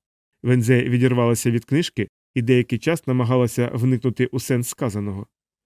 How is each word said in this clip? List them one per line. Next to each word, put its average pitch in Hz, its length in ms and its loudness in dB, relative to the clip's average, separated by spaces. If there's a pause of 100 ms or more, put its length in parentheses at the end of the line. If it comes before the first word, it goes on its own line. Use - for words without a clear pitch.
(440)
Вензе 123 400 4
відірвалася 120 680 2
від 117 140 -2
книжки 135 420 -2 (260)
і 127 80 -2
деякий 120 380 2
час 160 280 -2
намагалася 123 640 0
вникнути 127 520 -2
у 127 140 -4
сенс 123 280 -2
сказаного. 101 600 -6 (380)